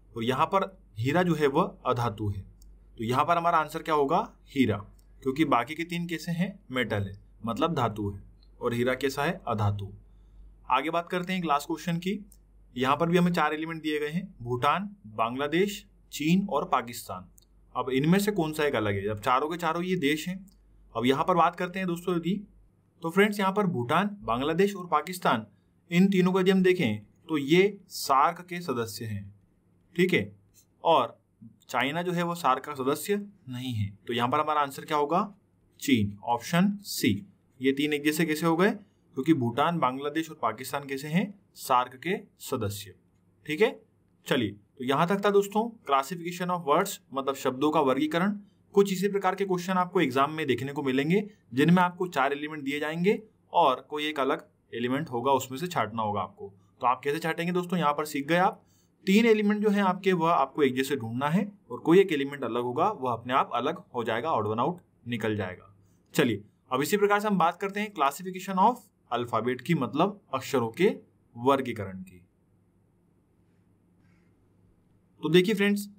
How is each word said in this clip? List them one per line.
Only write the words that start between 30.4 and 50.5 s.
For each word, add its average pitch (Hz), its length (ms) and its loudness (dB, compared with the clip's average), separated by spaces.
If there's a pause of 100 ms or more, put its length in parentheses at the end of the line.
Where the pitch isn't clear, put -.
और 151 340 2 (500)
चाइना 135 340 -2
जो 180 100 -4
है 175 100 -2
वो 170 140 -4
सार्क 131 280 0
का 147 100 -10
सदस्य 143 420 -2 (320)
नहीं 127 260 -8
है। 101 160 -4 (160)
तो 120 60 -4
यहाँ 120 160 0
पर 147 120 2
हमारा 151 200 0
आंसर 139 240 -2
क्या 156 120 -2
होगा, 160 360 0 (500)
चीन, 104 420 2
ऑप्शन 170 460 2 (140)
सी। - 420 -2 (340)
ये 131 120 4
तीन 147 200 -2
एक 143 120 -2
जैसे 156 220 2
कैसे 156 200 0
हो 165 100 4
गए, 190 140 4
क्योंकि - 640 -2
भूटान, 135 440 0
बांग्लादेश 147 520 -2
और 151 120 -18
पाकिस्तान 131 440 -4
कैसे 135 220 -8
हैं, 190 240 0 (240)
सार्क 127 420 0
के 170 180 -4 (240)
सदस्य। 101 540 -6 (520)
ठीक 156 160 -2
है, 262 160 2 (480)
चलिए 117 300 0 (220)
तो 127 60 -10
यहाँ 139 240 2
तक 202 160 0
था 208 60 2
दोस्तों 202 320 2 (240)
क्लासिफिकेशन 170 640 -2
of 175 180 -4
words, 170 320 2 (160)
मतलब 135 220 -2
शब्दों 135 340 0
का 160 120 2
वर्गीकरण। 151 500 0 (420)
कुछ 202 180 4
इसी 185 160 0
प्रकार 190 260 0
के 190 100 -2
क्वेश्चन 180 300 -2
आपको 180 260 0
एग्जाम 139 320 2
में 156 140 -4
देखने 131 260 -2